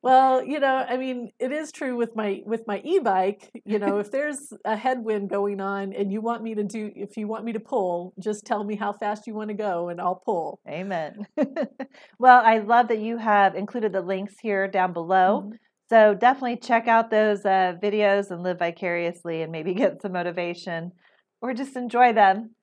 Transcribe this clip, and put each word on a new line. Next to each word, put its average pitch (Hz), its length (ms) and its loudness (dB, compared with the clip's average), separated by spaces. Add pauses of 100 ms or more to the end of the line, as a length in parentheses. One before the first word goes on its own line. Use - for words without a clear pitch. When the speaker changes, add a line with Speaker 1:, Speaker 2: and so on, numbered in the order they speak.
Speaker 1:
Well, 262 440 4
you 285 160 -2
know, 262 260 2
I 247 80 -4
mean, 254 440 -8
it 254 120 -4
is 302 220 -8
true 254 240 -6
with 233 180 -4
my, 208 300 -4
with 226 200 -6
my 208 200 -4
e-bike, 208 680 0 (140)
you 208 140 -2
know, 202 180 0
Speaker 2:
<laughs> - 20 0
Speaker 1:
if 208 120 -6
there's 277 420 -6 (100)
a 214 140 -2
headwind 220 520 -2
going 202 300 -2
on 196 320 -6
and 196 200 -4
you 214 100 -4
want 226 200 -4
me 220 140 -8
to 208 80 -4
do, 214 320 -8
if 196 220 -12
you 208 100 -8
want 214 160 -8
me 233 100 -6
to 220 60 -6
pull, 185 580 -4
just 208 280 -8
tell 208 180 -4
me 208 140 -6
how 208 160 -4
fast 214 340 -6
you 226 60 -12
wanna 214 220 -8
go 180 340 -4
and 170 100 -10
I'll 180 260 -4
pull. 170 420 -4
Speaker 2:
Amen. 180 580 -8 (120)
<laughs> 302 80 2 (720)
Well, 247 280 8
I 226 140 6
love 233 300 2
that 226 100 0
you 226 180 -6
have 208 380 4
included 208 380 -4
the 190 80 -2
links 190 400 -6
here 196 260 -2
down 185 260 0
below. 185 480 2
Speaker 1:
Mm-hmm. 214 140 -14 (340)
Speaker 2:
So 214 240 8
definitely 247 440 2
check 233 300 0
out 226 220 4
those, 214 360 2
uh, 190 360 2
videos 202 480 2
and 175 140 -8
live 180 160 -2
vicariously 170 840 -4
and 160 100 -6
maybe 165 220 -6
<laughs> - 20 -2
get 190 260 0
some 190 120 -8
motivation 175 760 -6 (500)
or 247 120 -6
just 269 220 -8
enjoy 247 380 4
them. 208 500 4